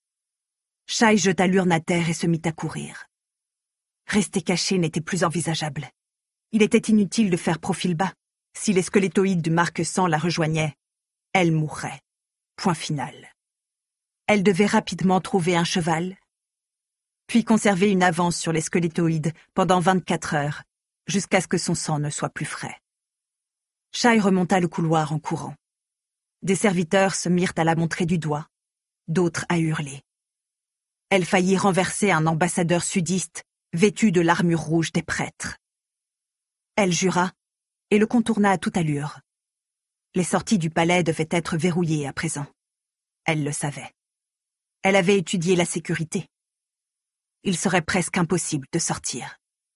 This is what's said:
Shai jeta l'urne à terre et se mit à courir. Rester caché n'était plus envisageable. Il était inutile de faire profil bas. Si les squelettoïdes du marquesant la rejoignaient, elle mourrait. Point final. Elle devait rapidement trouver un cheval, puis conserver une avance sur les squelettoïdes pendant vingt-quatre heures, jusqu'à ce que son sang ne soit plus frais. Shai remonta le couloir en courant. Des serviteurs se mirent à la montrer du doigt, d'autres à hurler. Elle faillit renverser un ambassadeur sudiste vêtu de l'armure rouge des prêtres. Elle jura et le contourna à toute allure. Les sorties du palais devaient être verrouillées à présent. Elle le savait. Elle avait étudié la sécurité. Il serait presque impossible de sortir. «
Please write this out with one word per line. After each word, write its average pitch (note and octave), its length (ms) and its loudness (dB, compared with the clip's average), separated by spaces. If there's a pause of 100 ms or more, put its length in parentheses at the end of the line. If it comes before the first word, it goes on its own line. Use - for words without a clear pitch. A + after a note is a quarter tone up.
(840)
Shai A3 320 4
jeta F3+ 300 2
l'urne F#3 240 4
à E3 80 2
terre E3+ 300 -2
et E3+ 40 -2
se F3+ 140 -2
mit E3 160 0
à E3 80 -2
courir. D#3 560 -10 (1000)
Rester G3 340 -2
caché F#3 360 -2
n'était E3+ 220 -2
plus D#3+ 240 -4
envisageable. D#3 680 -4 (640)
Il A3 100 4
était A3 300 2
inutile G#3+ 380 2
de E3+ 80 2
faire E3 220 -2
profil F3+ 360 -2
bas. F3+ 180 -2 (400)
Si - 200 -2
les F#3 80 4
squelettoïdes F#3+ 600 2
du D#3 80 -2
marquesant E3+ 580 0
la D#3 100 2
rejoignaient, D#3 580 -2 (560)
elle F3 220 4
mourrait. D3+ 480 -6 (560)
Point F3 180 0
final. - 540 -8 (960)
Elle G#3 160 4
devait G3+ 220 4
rapidement F#3+ 540 2
trouver F3+ 360 0
un E3+ 80 2
cheval, E3+ 540 -2 (1120)
puis A3+ 160 2
conserver G#3 480 4
une F#3 120 4
avance F3 340 2
sur - 140 -4
les D#3+ 100 0
squelettoïdes E3 720 0 (200)
pendant F#3 260 2
vingt-quatre F#3 540 0
heures, D3 300 -2 (440)
jusqu'à F#3+ 340 0
ce - 60 -8
que F#3 100 0
son E3+ 180 -2
sang D#3 240 -2
ne D3 100 -2
soit D3 200 -6
plus - 160 -8
frais. - 340 -12 (1120)
Shai A3+ 280 2
remonta F#3+ 400 2
le F3 80 0
couloir D#3+ 440 0
en D#3 80 -4
courant. C#3 360 -8 (840)
Des F#3+ 140 0
serviteurs F#3+ 600 2
se - 140 -4
mirent F3+ 280 0
à E3 60 0
la E3 120 2
montrer E3 300 -2
du E3+ 120 0
doigt, D3+ 300 -4 (600)
d'autres E3+ 420 0
à F3 100 2
hurler. D#3 420 -4 (1080)
Elle F#3+ 160 2
faillit F#3 320 2
renverser F#3+ 540 0
un D#3 140 2
ambassadeur E3+ 580 0
sudiste F3 600 -4 (300)
vêtu G3+ 380 2
de F3 100 4
l'armure E3 400 2
rouge D#3 300 -2
des E3 120 -2
prêtres. - 540 -8 (1160)
Elle F#3+ 180 2
jura F3+ 400 0 (560)
et G#3 100 4
le G#3+ 80 4
contourna G#3+ 440 2
à F#3 60 2
toute - 200 -4
allure. D3 420 -4 (960)
Les F#3 80 0
sorties G3 340 0
du E3 120 0
palais E3+ 340 2
devaient D#3 260 -2
être E3+ 280 -2
verrouillées D#3 500 0
à C#3 60 -12
présent. C#3+ 340 -6 (800)
Elle D#3 180 -2
le C#3+ 80 -4
savait. C#3+ 400 -8 (920)
Elle F#3+ 160 2
avait G3 200 4
étudié F3+ 380 0
la F3 100 2
sécurité. E3 640 -6 (1160)
Il F#3+ 140 -2
serait F3+ 240 0
presque - 360 -2
impossible D#3+ 540 -2
de E3+ 80 -2
sortir. « - 600 -8 (360)